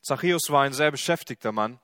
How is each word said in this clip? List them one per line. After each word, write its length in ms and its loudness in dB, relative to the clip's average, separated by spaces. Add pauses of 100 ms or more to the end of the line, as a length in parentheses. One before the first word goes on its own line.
Zachäus 480 0
war 140 6
ein 100 0
sehr 160 2
beschäftigter 600 -4
Mann 320 -4